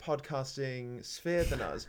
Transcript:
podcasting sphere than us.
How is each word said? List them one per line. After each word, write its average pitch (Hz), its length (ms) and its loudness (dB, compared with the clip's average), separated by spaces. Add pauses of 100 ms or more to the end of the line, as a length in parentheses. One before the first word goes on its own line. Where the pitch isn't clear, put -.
podcasting 131 1040 -2
sphere 170 380 2
than 127 180 2
us. 82 280 -2